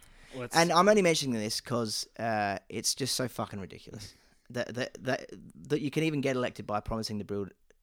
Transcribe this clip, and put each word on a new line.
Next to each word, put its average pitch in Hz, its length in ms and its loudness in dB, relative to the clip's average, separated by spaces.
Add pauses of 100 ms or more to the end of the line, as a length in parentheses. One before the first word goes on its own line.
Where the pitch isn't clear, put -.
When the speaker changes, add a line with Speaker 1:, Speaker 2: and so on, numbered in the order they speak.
(360)
Speaker 1:
Let's 123 200 -6
Speaker 2:
And 170 160 6
I'm 175 160 8
only 208 140 8
mentioning 147 380 2
this 107 200 -2
'cause, 120 480 -2 (120)
uh, 107 400 0 (100)
it's - 240 -2
just - 220 -2
so 131 120 -2
fucking 107 320 -6
ridiculous - 540 -14 (380)
that, 120 240 -4
that, 123 280 -6
that, - 220 -4 (440)
that 151 120 2
you 147 80 -2
can 156 140 0
even 151 180 0
get 131 140 0
elected 123 320 -4
by 104 140 0
promising 110 360 -4
to 101 80 -6
build, 101 260 -4 (320)